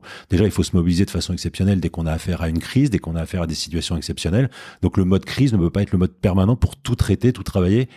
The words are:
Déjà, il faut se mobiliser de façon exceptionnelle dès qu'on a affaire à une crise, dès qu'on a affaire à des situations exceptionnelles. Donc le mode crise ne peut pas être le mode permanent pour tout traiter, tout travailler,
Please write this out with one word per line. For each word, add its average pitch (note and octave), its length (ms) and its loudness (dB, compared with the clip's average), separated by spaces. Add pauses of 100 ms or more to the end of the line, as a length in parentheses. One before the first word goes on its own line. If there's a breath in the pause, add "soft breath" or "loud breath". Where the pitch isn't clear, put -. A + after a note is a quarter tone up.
(300 loud breath)
Déjà, F#2+ 160 4
il F#2+ 60 2
faut F2+ 120 0
se - 120 -4
mobiliser F2 300 4
de - 60 -14
façon F2+ 220 -4
exceptionnelle F#2 480 0
dès E2+ 80 -2
qu'on E2 160 -6
a D#2 60 -2
affaire D#2+ 320 -4
à E2 60 -2
une D#2+ 100 0
crise, C3+ 320 0
dès F#2+ 80 0
qu'on E2 160 -6
a E2 60 -4
affaire E2+ 200 -4
à D#2+ 60 -2
des D#2 80 -4
situations E2 420 -4
exceptionnelles. F2+ 540 -2 (320 loud breath)
Donc F2+ 120 0
le F#2+ 100 4
mode F#2 200 2
crise C3 280 2
ne G#2+ 40 2
peut E2+ 140 2
pas G2+ 100 0
être G2+ 100 -2
le F#2+ 60 2
mode F2+ 160 2
permanent G2 420 2
pour - 220 -2
tout - 160 -4
traiter, A#2+ 400 2
tout G2 100 -10
travailler, G2+ 540 2